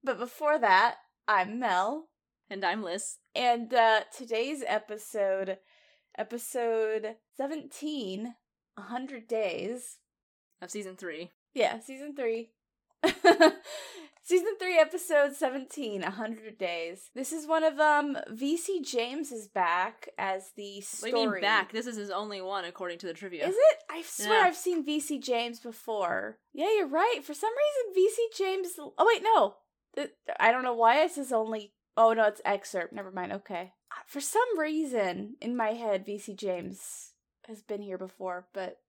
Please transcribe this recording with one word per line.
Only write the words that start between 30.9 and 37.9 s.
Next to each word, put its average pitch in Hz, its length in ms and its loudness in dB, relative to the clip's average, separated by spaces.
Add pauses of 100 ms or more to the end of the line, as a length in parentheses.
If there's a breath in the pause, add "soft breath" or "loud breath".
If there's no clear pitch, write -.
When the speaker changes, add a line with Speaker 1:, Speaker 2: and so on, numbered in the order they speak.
Speaker 1:
it's 330 120 -2
his 262 140 -6
only, 220 440 -2 (240)
oh 226 160 8
no, 226 100 4
it's 208 220 2
excerpt. 196 480 -2
Never 190 160 -12
mind, 190 200 -6
okay. 185 440 -10 (180)
Uh, - 140 -14
for 277 160 -10
some 453 360 2
reason, 247 840 -2
in 240 120 -4
my 226 200 0
head, 208 320 -2
V 208 120 -6
C 202 140 -14
James 185 800 -8 (340)
has 214 140 -16
been 208 220 -8
here 190 160 -8